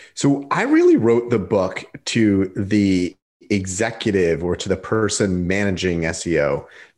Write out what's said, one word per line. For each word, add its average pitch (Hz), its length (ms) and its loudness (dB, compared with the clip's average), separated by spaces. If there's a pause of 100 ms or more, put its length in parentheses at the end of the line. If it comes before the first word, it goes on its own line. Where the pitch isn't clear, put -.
(140)
So 139 380 0
I 175 120 -2
really 320 340 6
wrote 117 320 2
the 117 100 2
book 92 460 -2 (220)
to 101 500 2
the 98 580 0 (340)
executive 95 920 0
or 87 140 -2
to - 100 -10
the 95 80 -2
person 98 720 -2
managing 90 560 -2
S 82 240 -6
E 82 140 0
O 71 260 -2 (300)